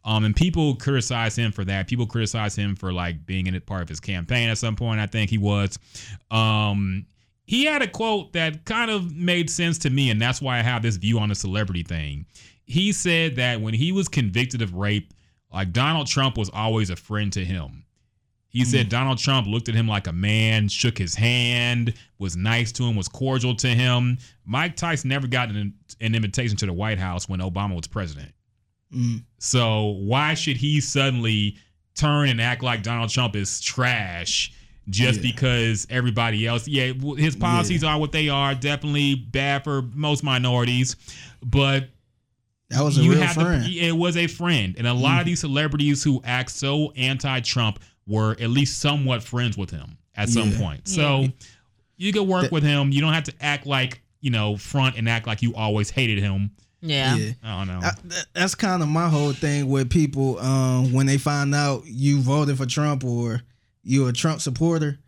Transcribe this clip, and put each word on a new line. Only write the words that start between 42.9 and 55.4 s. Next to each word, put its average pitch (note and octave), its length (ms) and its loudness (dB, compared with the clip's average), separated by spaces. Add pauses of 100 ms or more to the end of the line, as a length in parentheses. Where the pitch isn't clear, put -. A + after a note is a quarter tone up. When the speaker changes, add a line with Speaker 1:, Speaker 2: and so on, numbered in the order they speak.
Speaker 2:
a D3 60 6
Speaker 1:
you E3+ 80 8
Speaker 2:
real E3 100 8
Speaker 1:
have - 140 2
to D#3 60 2
Speaker 2:
friend. E3 300 4
Speaker 1:
it E3+ 240 0
was F3 220 2
a E3+ 80 2
friend. D#3+ 500 0
And A#2+ 120 -2
a A#2+ 60 2
lot C#3 260 4
of F3 40 0
Speaker 2:
Mm. - 60 0
Speaker 1:
these F3 120 0
celebrities D3 600 0
who C3+ 200 4
act B2+ 260 -2
so D3 460 -2
anti-Trump B2+ 840 0 (300)
were G#2+ 320 2
at A#2 100 -2
least C3+ 300 2
somewhat C3+ 420 0
friends A#2+ 340 -2
with G2 140 -6
him - 280 -12 (180)
at G#2 140 -2
some A2+ 220 4
Speaker 2:
Yeah. - 60 0
Speaker 1:
point. D#2 300 -4
Speaker 3:
Yeah. F#3+ 80 -4
Speaker 1:
So C#3 320 2 (680)
you F#3+ 140 -2
could G3+ 120 2
work F#3 220 2
Speaker 2:
That - 60 -2
Speaker 1:
with D#3 120 2
him. C#3+ 280 4
You C#3 100 2
don't D#3 120 2
have D#3+ 120 0
to - 140 -10
act C#3+ 280 -4
like, C3 340 -2 (200)
you C3+ 100 -2
know, G#2 260 0
front C3 400 0
and A2+ 100 0
act A2+ 200 0
like A2 160 -2